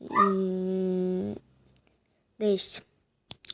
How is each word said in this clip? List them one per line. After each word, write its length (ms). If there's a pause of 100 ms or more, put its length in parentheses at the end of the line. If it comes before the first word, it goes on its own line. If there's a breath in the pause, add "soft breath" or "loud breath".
(120)
м, 1200 (1040)
десь 420 (720)